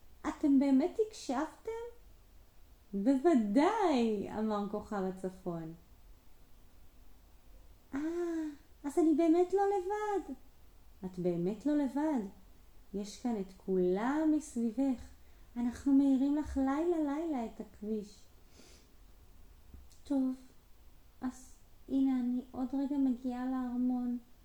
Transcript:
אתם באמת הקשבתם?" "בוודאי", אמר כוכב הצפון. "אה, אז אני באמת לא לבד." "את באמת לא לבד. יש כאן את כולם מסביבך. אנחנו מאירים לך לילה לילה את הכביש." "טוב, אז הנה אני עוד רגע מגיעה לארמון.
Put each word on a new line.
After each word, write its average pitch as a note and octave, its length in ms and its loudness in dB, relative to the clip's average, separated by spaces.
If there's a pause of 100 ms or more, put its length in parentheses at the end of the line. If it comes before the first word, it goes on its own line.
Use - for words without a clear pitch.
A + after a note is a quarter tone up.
(280)
אתם C#4+ 300 4
באמת C#4 380 4 (120)
הקשבתם?" - 640 -6 (1200)
"בוודאי", B3+ 1500 2
אמר G#3+ 320 0
כוכב G#3 320 -6
הצפון. F3+ 720 -6 (2250)
"אה, C#4 60 -4 (840)
אז C#4+ 140 -4
אני D#4+ 160 6
באמת E4+ 380 4
לא G4 100 2 (160)
לבד." G4+ 560 -4 (720)
"את F#3 140 -8
באמת F3+ 480 -2
לא D4 100 2
לבד. C#4+ 440 0 (760)
יש G3+ 280 -8
כאן A3+ 180 -2
את F#3+ 160 -8
כולם G#3+ 800 2
מסביבך. B3 640 -2 (560)
אנחנו A#3+ 360 0
מאירים C#4 440 4
לך D4 200 -4
לילה D4+ 420 0
לילה D4 480 -2
את G#3+ 140 -12
הכביש." G#3 600 -8 (1800)
"טוב, C4 280 0 (880)
אז - 320 -10 (360)
הנה C4 320 2
אני B3 300 -2
עוד B3+ 220 -6
רגע C#4 240 -2
מגיעה B3+ 500 0
לארמון. B3 720 -2 (260)